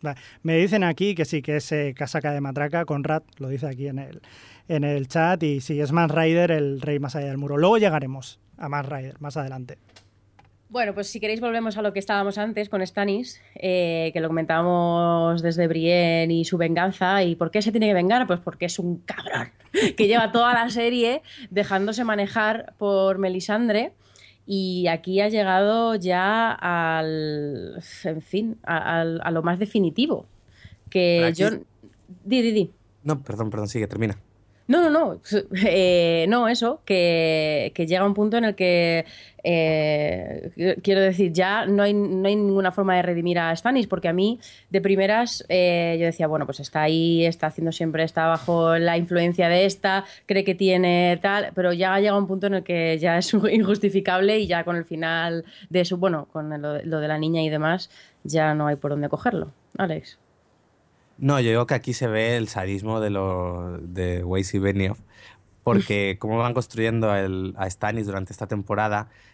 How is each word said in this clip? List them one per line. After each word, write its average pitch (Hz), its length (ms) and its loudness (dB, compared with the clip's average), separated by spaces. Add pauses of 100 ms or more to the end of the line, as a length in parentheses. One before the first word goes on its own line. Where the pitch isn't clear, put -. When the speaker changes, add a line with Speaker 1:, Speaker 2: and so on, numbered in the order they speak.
Speaker 1:
Vale. 143 160 -8 (240)
Me 165 140 2
dicen 190 260 2
aquí 180 320 0
que 160 100 -2
sí, 151 160 -4
que 151 160 -4
es, - 140 -6
eh, 143 260 -2
Casaca 147 340 -4
de 143 80 -4
Matraca, 143 460 -2
Conrad 151 380 -2 (160)
lo 135 100 -8
dice 135 180 -6
aquí 135 200 -8
en 135 100 -8
el, 135 240 -14 (460)
en 151 160 0
el 143 240 0
chat, 165 340 2
y 147 180 0
sí, 147 220 -4
es 139 100 -2
Mance 165 220 2
Rayder, 165 380 4
el 143 300 0
rey 147 180 -2
más 143 160 -6
allá 143 140 -6
del 139 100 -6
muro. 143 180 -4
Luego 202 220 6
llegaremos 139 600 0 (180)
a 147 120 -8
Mance 143 220 -4
Rayder, 135 280 -10
más 147 180 -12
adelante. 131 420 -10 (920)
Speaker 2:
Bueno, 220 260 -2
pues 202 120 -6
si 220 120 -10
queréis 220 200 -4
volvemos 226 380 -4
a 214 60 -4
lo 202 100 -2
que 196 60 -4
estábamos 202 400 -2
antes 208 280 -4
con 196 200 -4
Stannis, 202 520 -4 (160)
eh, 170 560 0
que 165 100 -4
lo 160 60 0
comentábamos 170 1160 2
desde 170 240 2
Brienne 165 680 2
y 165 120 2
su 180 120 -2
venganza, 180 640 2
y 170 140 0
por 170 160 -2
qué 214 100 0
se 214 100 0
tiene 220 180 2
que 202 40 4
vengar, 196 320 2
pues 175 140 0
porque 175 260 -8
es 175 140 -6
un 175 260 -4
cabrón, - 440 -8 (220)
<laughs> 392 240 0
que 214 120 4
lleva 226 240 4
toda 240 240 4
la 233 160 2
serie 240 500 0 (300)
dejándose 202 520 0
manejar 214 760 -2
por 196 400 2
Melisandre, 208 720 0 (540)
y 185 400 -2
aquí 185 340 0
ha 208 80 0
llegado 214 640 2
ya 196 580 0
al, 156 1300 -4 (240)
en 160 200 -4
fin, 220 400 -4
a, 165 380 -2
al, 165 220 -2
a 175 60 -4
lo 160 140 0
más 175 160 0
definitivo, 208 680 0 (640)
que 175 300 2
Speaker 3:
Pero 170 100 4
aquí 165 120 -2 (160)
Speaker 2:
yo - 80 -14 (600)
Di, 247 160 2
di, 226 100 2
di. 190 200 2 (320)
Speaker 3:
No, 143 180 -2
perdón, 107 300 -6
perdón, 107 160 -4
sigue, 107 180 -4
termina. 104 320 -4 (500)
Speaker 2:
No, 311 140 4
no, 330 80 4
no. 294 300 0 (180)
<laughs> 196 160 -2 (120)
Eh, 175 640 4
no, 240 180 4
eso, 240 380 0
que, 160 920 2
que 170 100 -2
llega 185 200 2
un 202 80 2
punto 208 240 0
en 233 80 2
el 214 100 -2
que, 170 500 2 (380)
eh, 151 1120 0
qu-, 180 260 -2
quiero 196 200 2
decir, 185 320 2
ya 190 320 0
no 202 180 4
hay, 208 100 2
no 196 340 0
hay 208 100 2
ninguna 196 340 2
forma 185 240 2
de 180 60 4
redimir 175 380 0
a 165 160 0
Stannis, 240 320 0
porque 180 200 -2
a 165 60 0
mí, 208 260 0 (300)
de 196 100 0
primeras, 196 720 2
eh, 170 500 2
yo 170 60 0
decía, 165 220 0
bueno, 151 180 -2
pues - 160 -8
está 151 220 -2
ahí, 165 420 4
está 165 220 -2
haciendo 165 260 -4
siempre, 160 300 -2
está 165 240 0
bajo 165 500 2
la 170 200 2
influencia 175 520 2
de 180 160 4
esta, 190 400 0 (220)
cree 196 180 0
que 185 100 0
tiene 180 640 4
tal, 202 340 -2
pero 180 180 0
ya 185 260 0
llega 202 180 2
un 196 100 0
punto 190 200 -2
en 196 80 0
el 180 80 -2
que 165 360 0
ya 170 180 2
es - 160 0
<laughs> 208 180 2
injustificable 196 880 2
y 202 80 0
ya 170 160 0
con 175 140 -4
el 165 80 -6
final 165 580 -4 (260)
de 180 140 2
su, 180 140 -2
bueno, 170 340 0
con 151 300 -8
lo, 147 220 -6
lo 160 180 -4
de 151 60 -2
la 151 100 -2
niña 160 240 0
y 160 80 0
demás, 156 400 -2 (340)
ya 156 300 2
no 151 140 0
hay 147 100 0
por 143 140 -6
dónde 143 180 -2
cogerlo. 147 420 -4 (260)
Alex. 160 420 -6 (1000)
Speaker 3:
No, 135 200 2
yo 117 120 2
digo 117 160 2
que 139 80 0
aquí 123 180 -4
se 123 140 -2
ve 113 300 0
el 110 100 -2
sadismo 101 520 -4
de 107 120 -2
lo, 90 640 -4
de 87 460 -4
Weiss 95 320 -2
y 98 40 0
Benioff, 98 400 0 (640)
porque 101 540 2
Speaker 2:
<laughs> - 20 -20
Speaker 3:
cómo 110 200 -2
van 120 160 -2
construyendo 113 600 0
el, 95 400 -2
a 95 140 -6
Stannis 107 380 -4
durante 95 260 -8
esta 104 140 -10
temporada, 104 600 -2 (240)